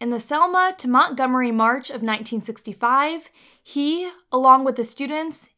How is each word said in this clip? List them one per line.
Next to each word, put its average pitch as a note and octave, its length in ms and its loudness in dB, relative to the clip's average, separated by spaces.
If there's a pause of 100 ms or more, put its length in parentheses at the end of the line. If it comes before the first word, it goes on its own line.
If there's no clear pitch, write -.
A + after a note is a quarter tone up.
in A#3+ 100 -4
the A#3 100 -2
Selma F4+ 580 2
to - 80 -10
Montgomery B3+ 640 2
March A3+ 400 0
of A3+ 140 -8
nineteen G#3+ 360 -4
sixty-five, C4 920 -2 (320)
he, E4 480 -4 (220)
along C4 320 6
with B3+ 120 -2
the A#3 80 -2
students D4+ 720 -8